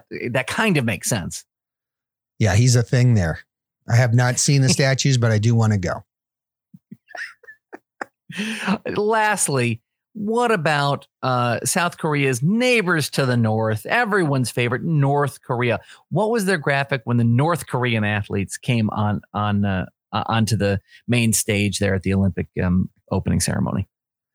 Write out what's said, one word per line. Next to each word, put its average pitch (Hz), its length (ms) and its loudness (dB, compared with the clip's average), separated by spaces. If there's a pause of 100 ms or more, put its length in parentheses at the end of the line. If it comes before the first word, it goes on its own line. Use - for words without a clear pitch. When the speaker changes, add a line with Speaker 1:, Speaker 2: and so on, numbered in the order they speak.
(120)
Speaker 1:
that, 120 220 -8
that 127 140 -2
kind 220 280 0
of 139 80 0
makes 110 240 -4
sense. 85 380 -6 (920)
Speaker 2:
Yeah, 98 160 2
he's 120 200 4
a 120 80 4
thing 123 300 2
there. 90 260 0 (500)
I 120 60 2
have 117 180 4
not 123 260 2
seen 139 220 2
the 131 80 4
Speaker 1:
<laughs> - 80 2
Speaker 2:
statues, 135 400 2
but 117 140 2
I 107 80 2
do 117 160 2
wanna 107 220 2
go. 80 260 -6 (3000)
Speaker 1:
Lastly, 202 840 0 (320)
what 226 380 0
about, 147 560 0 (140)
uh, 123 420 0
South 170 340 -2
Korea's 139 460 0
neighbors 208 680 2
to 139 140 0
the 123 120 2
north, 110 480 0
everyone's 190 640 0
favorite, 120 340 -2
North 143 580 0
Korea? 117 380 -2 (300)
What 208 220 0
was 226 140 0
their 185 120 2
graphic 139 480 -2
when 120 120 0
the 117 60 4
North 139 440 2
Korean 120 360 0
athletes 104 540 -4
came 113 320 0
on, 104 320 -2 (120)
on, 104 300 0
uh, 95 220 -2 (260)
uh, 107 140 -4
onto 110 320 0
the 98 240 0 (260)
main 113 260 2
stage 101 460 0
there 98 140 0
at 95 100 -2
the 95 100 0
Olympic, 95 340 0 (140)
um, 90 280 0 (220)
opening 87 280 0
ceremony? - 480 -2 (480)